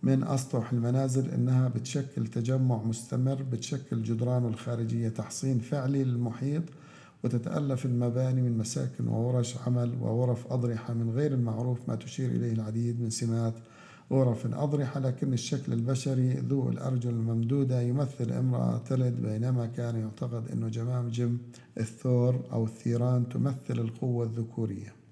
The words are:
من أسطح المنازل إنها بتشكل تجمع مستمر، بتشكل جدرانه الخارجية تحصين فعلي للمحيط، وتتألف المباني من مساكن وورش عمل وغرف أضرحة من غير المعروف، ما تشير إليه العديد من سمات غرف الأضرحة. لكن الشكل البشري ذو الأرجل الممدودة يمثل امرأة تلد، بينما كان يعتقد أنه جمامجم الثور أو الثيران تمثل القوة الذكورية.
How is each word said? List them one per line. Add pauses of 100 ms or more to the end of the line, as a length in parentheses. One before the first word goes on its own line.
من
أسطح
المنازل
إنها
بتشكل
تجمع
مستمر،
بتشكل
جدرانه
الخارجية
تحصين
فعلي
للمحيط، (640)
وتتألف
المباني
من
مساكن
وورش (100)
عمل
وغرف
أضرحة
من
غير
المعروف،
ما
تشير
إليه
العديد
من
سمات (580)
غرف
الأضرحة.
لكن
الشكل
البشري
ذو
الأرجل
الممدودة
يمثل
امرأة
تلد،
بينما
كان
يعتقد
أنه
جمامجم (400)
الثور (120)
أو
الثيران
تمثل
القوة
الذكورية. (200)